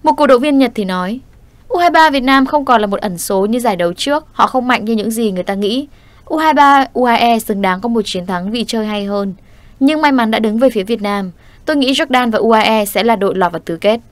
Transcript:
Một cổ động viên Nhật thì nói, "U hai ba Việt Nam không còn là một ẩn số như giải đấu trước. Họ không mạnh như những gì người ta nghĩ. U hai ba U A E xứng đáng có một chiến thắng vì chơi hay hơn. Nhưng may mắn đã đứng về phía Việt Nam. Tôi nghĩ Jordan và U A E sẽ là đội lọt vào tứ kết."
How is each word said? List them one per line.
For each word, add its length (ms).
Một 100
cổ 140
động 140
viên 180
Nhật 160
thì 100
nói, 360
"U 100
hai 120
ba 200
Việt 120
Nam 240
không 180
còn 160
là 60
một 140
ẩn 180
số 280
như 140
giải 160
đấu 160
trước. 400
Họ 140
không 220
mạnh 160
như 80
những 180
gì 220
người 100
ta 120
nghĩ. 320
U 120
hai 180
ba 380
U 120
A 100
E 240
xứng 240
đáng 180
có 80
một 160
chiến 220
thắng 240
vì 140
chơi 220
hay 180
hơn. 300
Nhưng 220
may 100
mắn 180
đã 80
đứng 200
về 120
phía 120
Việt 200
Nam. 280
Tôi 100
nghĩ 160
Jordan 380
và 80
U 120
A 100
E 240
sẽ 200
là 120
đội 180
lọt 180
vào 120
tứ 120
kết." 240